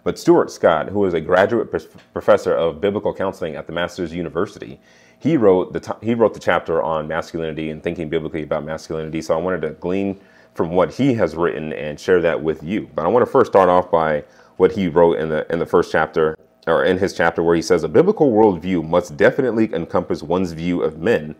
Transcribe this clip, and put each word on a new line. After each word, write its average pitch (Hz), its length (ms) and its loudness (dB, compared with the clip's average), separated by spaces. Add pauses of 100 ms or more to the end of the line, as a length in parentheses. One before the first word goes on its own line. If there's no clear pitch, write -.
But 90 120 -4
Stuart 160 320 4
Scott, 76 380 2
who 101 160 -2
is 90 100 0
a 82 60 0
graduate 95 520 2
pr-, - 280 -8 (140)
professor 95 400 2
of 78 260 -2
biblical 98 340 -2
counseling 92 440 -6
at - 100 -14
the 80 60 -12
Masters 85 400 -6
University, 82 640 -6 (400)
he 160 160 0
wrote 95 380 4
the - 80 -4
t-, 110 100 -10 (100)
he 110 120 -2
wrote 113 200 2
the - 60 -16
chapter 90 420 0
on 78 240 -2
masculinity 80 640 -6
and 78 140 -12
thinking 82 240 -6
biblically 78 360 -6
about 76 200 -6
masculinity. 80 580 -8
So 80 160 -2
I 82 40 -2
wanted 90 220 -4
to 76 80 -4
glean 95 500 -4 (320)
from 82 180 -2
what 87 220 2
he 127 220 0
has 85 200 0
written 78 380 -4
and 76 260 -8
share 92 220 2
that 82 200 0
with 78 220 -4
you. 92 320 -6
But 78 80 -4
I 85 60 2
wanna 117 160 4
first - 260 2
start 95 160 6
off 90 240 2
by 78 320 0 (360)
what 90 140 4
he 95 160 -2
wrote 85 280 4
in 80 120 -4
the, 76 220 -4
in 85 60 -2
the 82 80 -2
first 85 260 0
chapter, 78 460 0 (300)
or 76 160 2
in 90 140 2
his 95 160 -2
chapter 85 280 0
where 85 140 2
he 82 60 0
says, 85 220 0
"A 80 40 -4
biblical 156 440 2
worldview 90 560 2
must 85 280 0
definitely 113 580 0
encompass 85 480 -4
one's 85 300 -2
view 85 320 -4
of 78 160 -4
men 80 400 -2